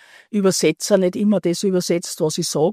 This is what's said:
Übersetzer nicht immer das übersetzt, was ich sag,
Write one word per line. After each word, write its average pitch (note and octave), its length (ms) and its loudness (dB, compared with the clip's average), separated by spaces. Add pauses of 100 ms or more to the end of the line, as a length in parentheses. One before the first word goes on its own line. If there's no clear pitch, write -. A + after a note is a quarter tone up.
(300)
Übersetzer F#3+ 680 2
nicht F3+ 160 0
immer G#3 240 2
das E3+ 240 -2
übersetzt, F3+ 580 -2
was D#3 180 0
ich E3+ 100 -4
sag, E3 240 0